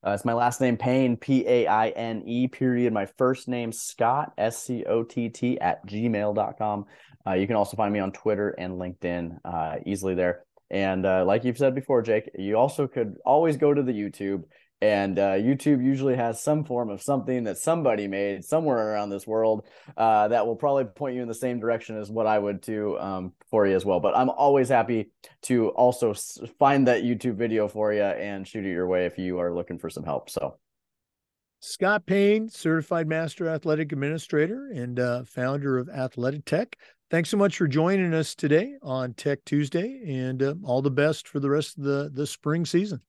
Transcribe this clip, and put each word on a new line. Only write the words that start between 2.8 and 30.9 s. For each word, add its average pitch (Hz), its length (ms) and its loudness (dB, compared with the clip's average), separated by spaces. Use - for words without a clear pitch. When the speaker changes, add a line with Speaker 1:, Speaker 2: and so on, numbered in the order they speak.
Speaker 1:
My 101 140 0
first 127 420 0
name, 120 240 -4
Scott, - 640 -2
S 113 260 -2
C 120 220 -6
O 117 180 0
T 117 280 -4
T 123 300 -2
at - 260 -2
gmail 104 480 -2
dot 104 240 -2
com. 104 260 -4
Uh, 95 60 -2
you 95 140 2
can 113 100 0
also 104 200 0
find 104 160 0
me 104 80 0
on 95 120 -2
Twitter 104 380 -2
and 92 240 -8
LinkedIn, 87 680 -6
uh, 80 320 -4
easily 95 280 -2
there. 90 300 0
And, 95 360 0
uh, 92 180 4
like 117 200 2
you've 123 140 -2
said 135 160 2
before, 127 280 0
Jake, 107 360 0
you 101 180 -2
also 139 300 2
could 113 380 -4
always 151 320 4
go 147 180 4
to 143 80 2
the 127 100 0
YouTube. 98 520 -4
And, 101 380 2
uh, 98 140 4
YouTube 127 520 2
usually 135 300 2
has 117 260 -2
some 151 220 0
form 120 260 -4
of 101 140 -8
something 127 420 -2
that 101 140 -4
somebody 131 480 0
made 98 380 -4
somewhere 127 480 0
around 104 180 -2
this 98 160 -8
world, 110 400 0
uh, 107 320 4
that 113 180 2
will 117 80 0
probably 139 300 0
point 123 320 -6
you 127 60 -6
in 120 40 -6
the 113 80 -6
same 123 240 -4
direction 113 400 -2
as 104 140 -10
what 110 160 0
I 107 100 4
would 101 240 -2
too, 104 380 -2
um, 92 320 -6
for 107 160 4
you 98 80 4
as 95 100 2
well. 95 140 2
But 90 180 2
I'm 127 140 4
always 139 380 4
happy 113 420 2
to 117 280 2
also 123 420 2
s-, - 260 -10
find 139 260 6
that 117 160 4
YouTube 120 320 -2
video 110 320 0
for 107 260 -2
you 104 120 2
and 98 420 -4
shoot 107 180 -8
it 98 60 -2
your 90 160 -2
way 90 200 2
if 87 120 -6
you 90 220 -4
are 87 120 -2
looking 87 280 -6
for 82 100 -8
some 80 140 -10
help. 73 260 -6
So. - 300 -6